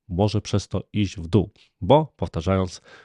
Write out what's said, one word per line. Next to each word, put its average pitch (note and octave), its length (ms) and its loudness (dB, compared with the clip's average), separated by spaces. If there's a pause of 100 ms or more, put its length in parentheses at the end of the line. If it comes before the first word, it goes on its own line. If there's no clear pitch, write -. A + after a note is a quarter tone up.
może G2+ 320 0
przez - 280 -4
to F#2+ 140 -6 (100)
iść G#2 240 -2
w E2 100 -10
dół, F2+ 240 2 (300)
bo, C3+ 360 4
powtarzając, F#2 640 -2 (240)